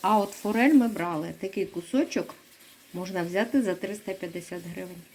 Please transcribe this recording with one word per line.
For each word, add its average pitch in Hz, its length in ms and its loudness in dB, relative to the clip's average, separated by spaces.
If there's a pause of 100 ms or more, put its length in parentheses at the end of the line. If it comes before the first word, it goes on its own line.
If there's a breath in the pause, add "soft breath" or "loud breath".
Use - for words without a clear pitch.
а 208 180 4
от 202 100 0
форель 233 440 2
ми 240 140 8
брали. 170 520 -4
Такий 190 260 -2
кусочок - 680 -2 (580)
можна 180 300 -4
взяти 214 380 2
за 185 140 0
триста 196 380 -8
п'ятдесят 175 500 -10
гривень. 175 380 -12 (140)